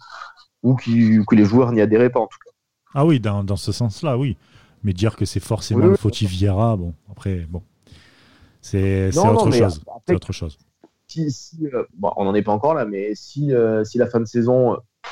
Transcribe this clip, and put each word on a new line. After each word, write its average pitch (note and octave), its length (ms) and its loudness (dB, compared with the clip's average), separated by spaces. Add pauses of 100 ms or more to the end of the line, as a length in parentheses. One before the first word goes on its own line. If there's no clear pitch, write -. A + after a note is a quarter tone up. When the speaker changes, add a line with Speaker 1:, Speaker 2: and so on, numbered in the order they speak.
(640)
Speaker 1:
ou B2+ 140 2
qui, A#2 500 2
que - 80 2
les G#2 100 8
joueurs A#2+ 280 4
n'y A2 80 2
adhéraient A2 300 4
pas B2 100 0
en G#2+ 60 0
tout - 180 -20
cas. - 60 -20 (440)
Speaker 2:
Ah C#3+ 120 2
oui, D#3 120 4
dans, G2+ 240 -2
dans G2 140 -2
ce G2+ 160 -4
sens-là, B2 440 -4
oui. C3+ 200 -2 (480)
Mais G2+ 80 0
dire G2+ 240 0
que G#2 80 -2
c'est F#2+ 160 -4
forcément - 400 -2
Speaker 1:
Oui, G#2+ 60 6
Speaker 2:
le G3 60 8
Speaker 1:
oui. G3 60 4
Speaker 2:
fautif G2+ 320 -2
Vieira, G2+ 460 0
bon, F2 180 -8 (160)
après, F#2 400 -8
bon. F2+ 120 -10 (1000)
C'est, F#2+ 520 0
c'est D#3+ 60 0
Speaker 1:
Non, G3 80 4
non, A3+ 80 4
Speaker 2:
autre G#3+ 160 4
Speaker 1:
mais B2+ 80 4
Speaker 2:
chose. F2+ 280 0
Speaker 1:
après, - 220 -18
Speaker 2:
C'est F3+ 60 2
autre F#2+ 180 -4
chose. - 260 -10 (500)
Speaker 1:
si, D#3 220 -6
si, D#3 420 -10
euh, A#2+ 120 -4 (120)
bon, F#2+ 200 -4
on G2 80 -4
n'en G2 100 0
est G#2 80 0
pas G#2 100 -2
encore C#3 220 0
là, C3+ 100 -2
mais G#2 300 -6
si, C#3+ 380 -6
euh, A2 320 2
si A2+ 140 -4
la A#2 80 2
fin A#2 140 -2
de A2+ 40 -2
saison A#2+ 520 2 (360)